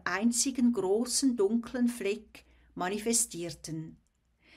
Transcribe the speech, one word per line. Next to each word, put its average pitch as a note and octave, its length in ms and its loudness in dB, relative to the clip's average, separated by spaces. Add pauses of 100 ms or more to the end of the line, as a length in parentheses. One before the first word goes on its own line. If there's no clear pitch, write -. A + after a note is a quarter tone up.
einzigen A#3+ 680 2
großen A#3+ 640 2
dunklen A#3 520 2
Fleck A3 580 -6 (300)
manifestierten. E3+ 1200 -4 (600)